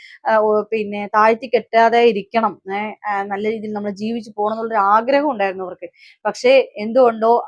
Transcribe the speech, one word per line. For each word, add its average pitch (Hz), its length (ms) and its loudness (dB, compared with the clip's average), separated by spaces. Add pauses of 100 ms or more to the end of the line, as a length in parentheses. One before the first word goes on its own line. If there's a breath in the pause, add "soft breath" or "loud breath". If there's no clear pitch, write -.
(280 loud breath)
ആ, 220 80 2
ഓ, 214 260 2
പിന്നെ 208 440 -6
താഴ്ത്തി 220 480 0
കെട്ടാതെ 226 460 2
ഇരിക്കണം, 220 600 0 (140)
ഏ, 208 200 -8 (120)
ആ, 202 160 -4
നല്ല 202 280 -6
രീതിയിൽ 220 220 -8
നമ്മൾ 208 180 -6
ജീവിച്ചു 214 460 -8
പോകണം 208 180 -2
എന്നുള്ളൊരു 226 260 -4
ആഗ്രഹം 233 500 2
ഉണ്ടായിരുന്നു 190 340 -4
അവർക്ക്. 180 260 -14 (340 soft breath)
പക്ഷേ 247 520 2
എന്തുകൊണ്ടോ 226 720 2